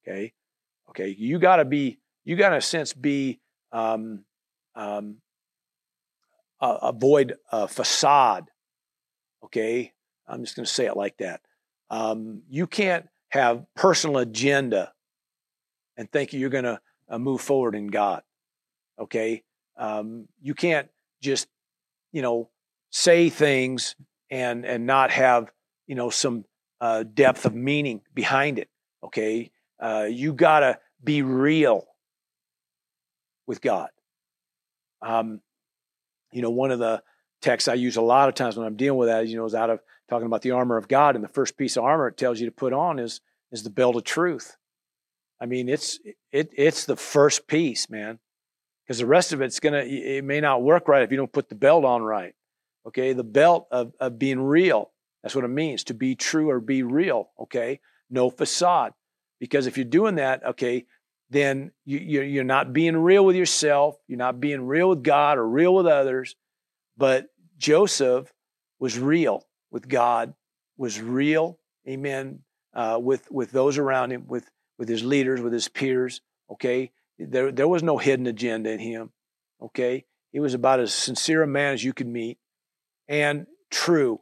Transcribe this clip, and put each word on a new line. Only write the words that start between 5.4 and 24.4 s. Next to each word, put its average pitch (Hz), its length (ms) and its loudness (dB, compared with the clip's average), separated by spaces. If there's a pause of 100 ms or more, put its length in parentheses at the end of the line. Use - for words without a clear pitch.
uh, 123 220 -2
avoid 127 540 2 (140)
a 104 160 -2
facade. 127 840 2 (920)
Okay, 113 520 -4 (340)
I'm 123 160 -12
just - 100 -14
gonna 117 120 -10
say - 180 -2
it 101 140 -4
like 101 180 -6
that. 90 240 -10 (480)
Um, 110 640 -6
you 147 160 -4
can't 185 420 -2 (220)
have 120 340 0 (100)
personal 160 440 2
agenda 120 760 -2 (1040)
and 110 160 -16
think 143 220 -4
you're 131 160 -4
gonna, 123 320 -4 (260)
uh, 113 100 -10
move 127 220 -4
forward 127 340 0
in 104 120 -8
God. 101 360 -2 (760)
Okay, 113 460 -6 (340)
um, 110 500 -8 (140)
you 139 100 -8
can't 160 380 0 (320)
just, 135 260 -4 (640)
you 151 80 -6
know, 117 300 -2 (400)
say 170 380 4
things 131 680 0 (360)
and, 123 340 -6